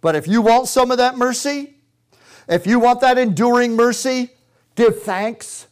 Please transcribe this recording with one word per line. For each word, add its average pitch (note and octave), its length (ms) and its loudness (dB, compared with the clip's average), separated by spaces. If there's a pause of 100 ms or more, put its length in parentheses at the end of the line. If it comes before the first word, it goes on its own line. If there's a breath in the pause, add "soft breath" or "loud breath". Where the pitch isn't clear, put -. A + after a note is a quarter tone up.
But D#3+ 160 -2
if D3 100 -6
you A3 160 0
want A#3 240 4
some B3+ 240 0
of B3 80 -2
that B3+ 180 0
mercy, C#4 600 -4 (720 soft breath)
if F3 180 -2
you A#3+ 140 2
want A#3+ 220 2
that B3+ 160 4
enduring A#3+ 580 0
mercy, B3 560 0 (420)
give A3 260 2
thanks. G#3+ 720 -8